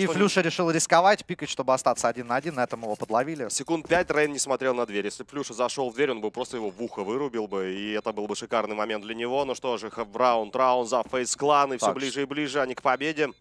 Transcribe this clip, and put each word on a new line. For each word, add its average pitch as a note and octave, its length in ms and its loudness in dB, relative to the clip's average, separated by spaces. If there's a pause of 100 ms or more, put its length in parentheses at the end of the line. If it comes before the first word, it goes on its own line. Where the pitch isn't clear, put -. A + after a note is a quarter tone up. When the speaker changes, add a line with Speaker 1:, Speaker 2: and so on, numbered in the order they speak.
Speaker 1:
что F3+ 80 0
не - 60 0
Speaker 2:
Флюша F#3+ 220 4
решил E3 300 2
рисковать, E3+ 540 6
пикать, D#3+ 240 -8
чтобы B2+ 260 0
остаться B2+ 340 2
один A#2+ 200 -4
на A#2+ 80 0
один, D3 180 -4
на B2 100 2
этом A#2 180 -8
его G#2+ 140 -2
подловили. B2+ 520 -2
Speaker 1:
Секунд D3+ 400 -2
пять E3+ 220 2
Рейн D3 220 2
не C#3 80 -6
смотрел C3 340 0
на A#2+ 120 0
дверь. G2+ 200 -2
Если G#2 180 -8
б - 60 -20
Флюша C3+ 240 -8
зашёл B2 360 -2
в A2 40 -16
дверь, C3+ 180 2
он A2+ 80 -4
бы G#2+ 100 -2
просто B2 280 -6
его G#2+ 120 -4
в F#2 120 -14
ухо G#2+ 200 -6
вырубил A#2 460 -4
бы, F#2+ 240 -4
и G#2 200 -6
это G#2+ 200 -2
был G#2 160 -6
бы G2+ 80 -2
шикарный G#2+ 400 -2
момент G#2+ 280 -4
для A2+ 120 -8
него. B2 280 -2
Ну C3 120 -4
что B2 220 -4
же, G#2+ 120 -8
х-, A2+ 240 -6
раунд, A2+ 400 2
раунд B2+ 340 4
за A#2+ 120 2
Face B2 360 -2
Clan, C#3+ 380 4
и A#2+ 40 -6
всё A2 80 2
Speaker 2:
Так, G2 100 4
Speaker 1:
ближе C3+ 260 -4
и - 20 0
ближе C#3+ 360 -2
они B2+ 140 0
к - 80 -12
победе. C#3+ 460 2 (120)